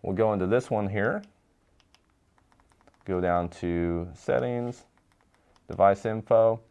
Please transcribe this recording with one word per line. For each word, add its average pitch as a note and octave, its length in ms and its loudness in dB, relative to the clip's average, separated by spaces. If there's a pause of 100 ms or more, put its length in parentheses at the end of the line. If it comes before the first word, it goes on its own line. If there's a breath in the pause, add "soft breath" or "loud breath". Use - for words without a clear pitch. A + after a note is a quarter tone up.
We'll F#2+ 140 -4
go G#2+ 180 2
into F#2 140 -2
this A#2+ 240 0
one G#2 180 -2
here. A2 320 -2 (1800)
Go F#2 160 -2
down F2 280 0
to E2+ 640 -2
settings, B2 720 -4 (880 soft breath)
device G2 360 2
info. A2+ 540 2 (120)